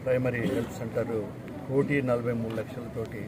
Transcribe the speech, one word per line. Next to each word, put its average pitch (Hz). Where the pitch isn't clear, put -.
ప్రైమరీ 127
హెల్త్ 117
సెంటర్ 113
కోటి 139
నలభై 120
మూడు 113
లక్షలతోటి 113